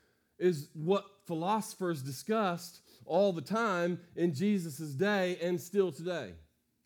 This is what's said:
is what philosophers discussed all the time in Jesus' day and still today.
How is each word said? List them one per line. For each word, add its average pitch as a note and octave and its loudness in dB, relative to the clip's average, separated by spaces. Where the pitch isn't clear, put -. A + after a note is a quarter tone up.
is E3 2
what F3+ 0
philosophers F3 -2
discussed F3 -2
all F#3 4
the E3 -4
time F3+ 0
in E3 2
Jesus' E3 0
day F#3 0
and F3 -2
still F#3 2
today. D3 -6